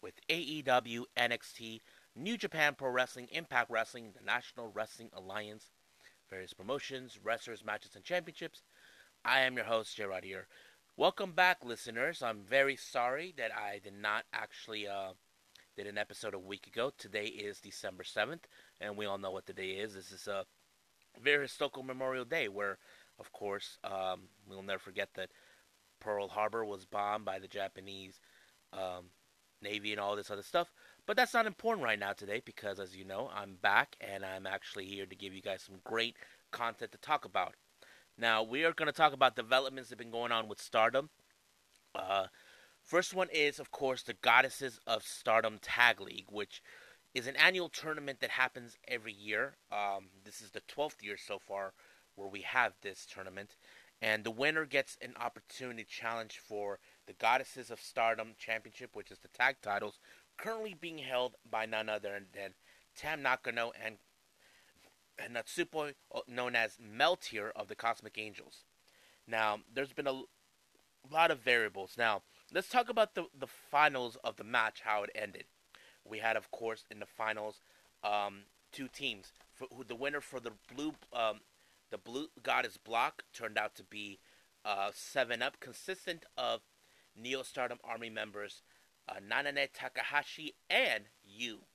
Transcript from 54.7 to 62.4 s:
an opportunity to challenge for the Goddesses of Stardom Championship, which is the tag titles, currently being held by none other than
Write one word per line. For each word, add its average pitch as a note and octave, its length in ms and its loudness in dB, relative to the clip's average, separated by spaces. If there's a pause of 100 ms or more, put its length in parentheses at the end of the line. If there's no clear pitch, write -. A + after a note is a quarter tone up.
an B2 180 -12
opportunity A#2 640 -6
to - 40 -16
challenge A2+ 500 -4
for G2+ 400 -4 (280)
the G2+ 80 -16
Goddesses A#2+ 560 2
of A2+ 100 -10
Stardom A2+ 560 0
Championship, A2+ 580 -6
which G#2 160 -10
is G2 80 -18
the - 100 -20
tag C3 340 4
titles, G#2 360 0 (380)
currently A3 420 -4
being E3 200 -8
held B2+ 380 0 (120)
by A2 180 0
none A2 220 0
other G2+ 320 -2 (140)
than G2 200 -8 (400)